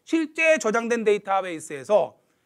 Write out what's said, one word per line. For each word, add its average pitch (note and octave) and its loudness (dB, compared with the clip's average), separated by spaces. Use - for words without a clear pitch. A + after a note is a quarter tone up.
실제 D#4+ 0
저장된 A#3 -2
데이터베이스에서 F#3 0